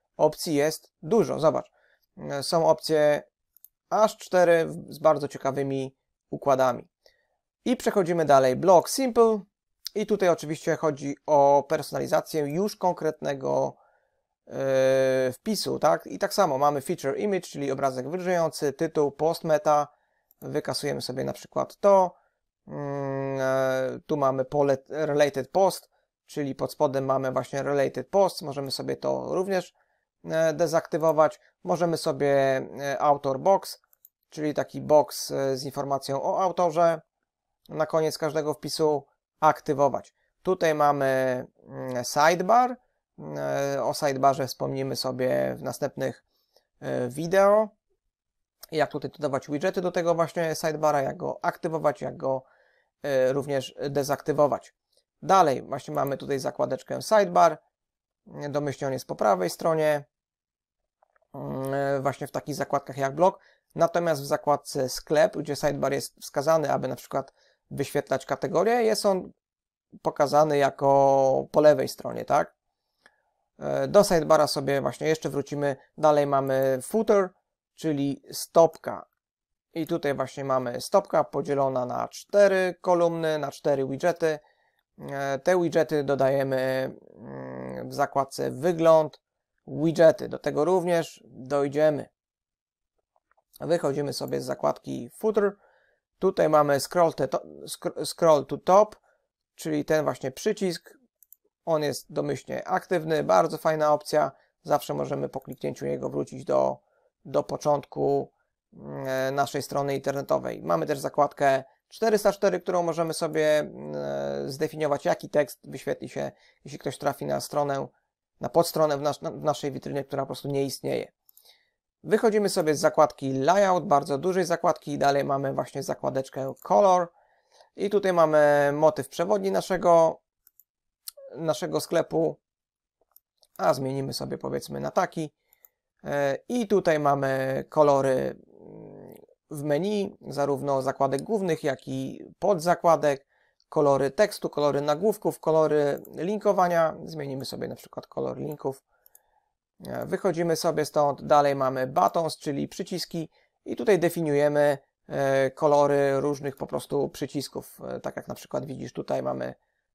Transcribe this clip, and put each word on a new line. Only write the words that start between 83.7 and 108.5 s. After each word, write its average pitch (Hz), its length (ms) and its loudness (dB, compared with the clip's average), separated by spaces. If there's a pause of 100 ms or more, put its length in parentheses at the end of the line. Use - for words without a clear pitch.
widgety. 156 520 -2 (720)
E, 139 280 -4
te 185 220 2
widgety 156 420 0
dodajemy, 135 880 0 (240)
mm, 67 760 -12
w - 40 -14
zakładce 135 580 -2
wygląd, 160 720 4 (460)
widgety. 147 640 4
Do 123 100 -10
tego 143 260 -2
również 175 640 0
dojdziemy. 143 800 0 (1500)
Wychodzimy 143 520 -2
sobie 135 280 -6
z 131 40 -10
zakładki 135 640 -6
footer. 208 460 -2 (640)
Tutaj 185 300 0
mamy 147 300 4
scroll 165 340 0
te 135 140 -4
to-, - 160 -4 (240)
scr-, - 380 -8
scroll 151 400 2
to 143 120 -8
top, 202 380 2 (600)
czyli 151 300 -4
ten 156 180 0
właśnie 135 280 -6
przycisk. 190 680 -6 (680)
On 156 180 0
jest 143 300 -6
domyślnie 147 540 -6
aktywny, 160 560 -2
bardzo 165 340 2
fajna 151 360 2
opcja. 147 380 0 (320)
Zawsze 147 300 -2
możemy 139 360 -4
po 135 120 -10
kliknięciu 139 440 -8
jego 135 240 -4
wrócić 135 360 -8
do, 135 320 2 (480)
do 143 180 -2
początku, 139 880 -2 (420)